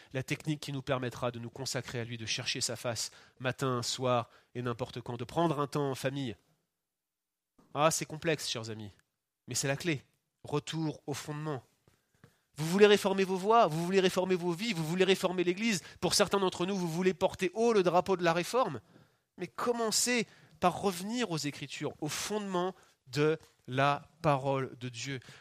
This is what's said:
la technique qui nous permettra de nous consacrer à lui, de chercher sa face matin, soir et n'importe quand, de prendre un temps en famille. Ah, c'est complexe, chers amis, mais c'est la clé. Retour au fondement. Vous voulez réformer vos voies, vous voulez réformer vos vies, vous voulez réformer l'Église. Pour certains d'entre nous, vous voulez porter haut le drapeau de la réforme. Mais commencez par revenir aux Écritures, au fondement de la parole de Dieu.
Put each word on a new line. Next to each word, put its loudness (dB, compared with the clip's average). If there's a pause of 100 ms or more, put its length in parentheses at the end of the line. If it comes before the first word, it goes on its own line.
(140)
la -2
technique -4
qui -8
nous -4
permettra -2
de -12
nous -10
consacrer -8
à -4
lui, -10
de -10
chercher -4
sa -4
face -6 (280)
matin, -2
soir 0 (240)
et -8
n'importe -6
quand, -8
de -8
prendre 0
un 0
temps -2
en -4
famille. -4 (1400)
Ah, 4
c'est -4
complexe, -4
chers -6
amis, -10 (560)
mais -8
c'est 0
la 0
clé. -2 (400)
Retour -4
au -6
fondement. -8 (920)
Vous -6
voulez 8
réformer 4
vos 0
voies, 6
vous 0
voulez 2
réformer 2
vos -2
vies, -4
vous -2
voulez 2
réformer 2
l'Église. 0 (180)
Pour 0
certains 4
d'entre 0
nous, -2
vous -2
voulez 2
porter 0
haut 4
le 6
drapeau 4
de -4
la 4
réforme. 0 (560)
Mais -8
commencez 0 (320)
par 2
revenir -2
aux 0
Écritures, -6
au -4
fondement -2 (320)
de 2 (280)
la 0 (120)
parole 2
de -8
Dieu. -8 (220)